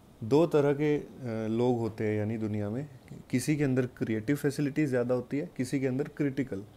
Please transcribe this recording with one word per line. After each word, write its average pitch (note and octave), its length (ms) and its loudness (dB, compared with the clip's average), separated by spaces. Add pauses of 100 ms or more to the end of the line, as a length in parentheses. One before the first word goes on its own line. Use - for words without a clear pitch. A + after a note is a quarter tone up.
(240)
दो C#3 220 6
तरह D3 260 4
के, D3 260 2
अ, - 80 -8 (420)
लोग A#2+ 300 2
होते A2 260 -2
हैं G#2+ 140 2
यानी G#2+ 200 -2
दुनिया G#2 320 -2
में, C3+ 180 -6 (420)
किसी C#3 260 0
के D3 80 0
अंदर C3 220 2
क्रिएटिव A2 500 -2
फैसिलिटी D3 500 0
ज़्यादा B2+ 280 0
होती B2+ 240 -2
है, F3 180 -6
किसी C3 240 -2
के C3+ 60 0
अंदर C3 180 0
क्रिटिकल। C3+ 580 -4 (140)